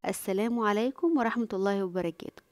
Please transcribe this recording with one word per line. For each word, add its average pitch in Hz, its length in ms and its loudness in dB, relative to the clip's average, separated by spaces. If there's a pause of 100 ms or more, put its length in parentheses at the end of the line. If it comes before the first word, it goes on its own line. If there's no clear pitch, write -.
السلام 208 520 0
عليكم 240 580 2
ورحمة 226 340 0
الله 196 320 2
وبركاته. 170 680 -4